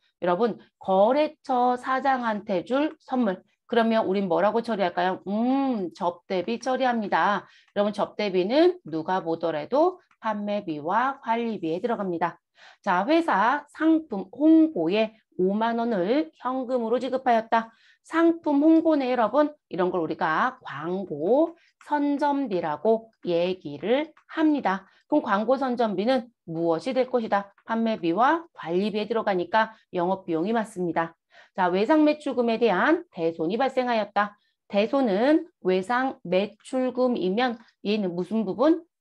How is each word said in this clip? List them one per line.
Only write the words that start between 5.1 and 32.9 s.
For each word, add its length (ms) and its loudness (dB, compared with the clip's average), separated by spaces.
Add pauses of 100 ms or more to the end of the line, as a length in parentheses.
음, 680 -2
접대비 680 -4
처리합니다. 880 0 (280)
여러분, 180 0
접대비는 920 0
누가 400 -4
보더라도 800 0 (180)
판매비와 1000 -4
관리비에 600 -4
들어갑니다. 580 -4 (420)
자, 260 0
회사 640 2
상품 560 0 (100)
홍보에 800 4 (220)
오만 400 0
원을 600 0
현금으로 600 -2
지급하였다. 760 0 (320)
상품 600 2
홍보네, 480 4
여러분. 420 2 (160)
이런 220 0
걸 80 -2
우리가 640 -2
광고 920 -2 (280)
선전비라고 1300 -2 (140)
얘기를 880 -2 (140)
합니다. 600 0 (200)
그럼 140 2
광고 360 0
선전비는 720 -2 (180)
무엇이 480 -2
될 160 0
것이다? 440 -2 (120)
판매비와 880 0
관리비에 540 -2
들어가니까 640 0 (200)
영업비용이 600 -2
맞습니다. 600 -4 (400)
자, 120 0
외상 380 4
매출금에 540 0
대한 520 2